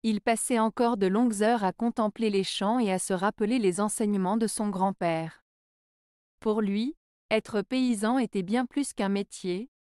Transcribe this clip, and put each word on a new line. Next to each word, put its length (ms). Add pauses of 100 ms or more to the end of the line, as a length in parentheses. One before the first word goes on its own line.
Il 180
passait 380
encore 360
de 120
longues 360
heures 220
à 80
contempler 560
les 160
champs 340
et 140
à 60
se 120
rappeler 480
les 220
enseignements 560
de 100
son 220
grand-père. 720 (960)
Pour 220
lui, 340 (360)
être 300
paysan 560
était 260
bien 220
plus 280
qu'un 160
métier 600 (140)